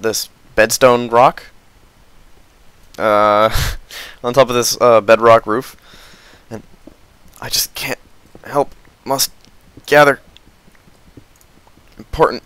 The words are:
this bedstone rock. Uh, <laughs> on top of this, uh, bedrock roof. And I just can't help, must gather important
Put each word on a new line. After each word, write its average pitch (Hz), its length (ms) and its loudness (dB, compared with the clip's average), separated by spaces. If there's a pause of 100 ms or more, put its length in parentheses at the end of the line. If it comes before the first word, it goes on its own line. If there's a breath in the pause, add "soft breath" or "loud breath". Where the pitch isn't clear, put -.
this 110 280 -6 (280)
bedstone 120 560 2
rock. 127 320 2 (1500)
Uh, 107 520 2 (400 loud breath)
<laughs> - 340 -18
on 123 100 -6
top 131 140 4
of 123 60 -4
this, 120 260 -4
uh, 117 200 4
bedrock 113 460 4
roof. 107 300 -8 (760 soft breath)
And - 120 -16 (760)
I - 80 -16
just - 260 -8
can't - 260 -10 (440)
help, 139 300 -6 (300)
must 135 260 -6 (560)
gather 143 340 2 (1800)
important - 480 -4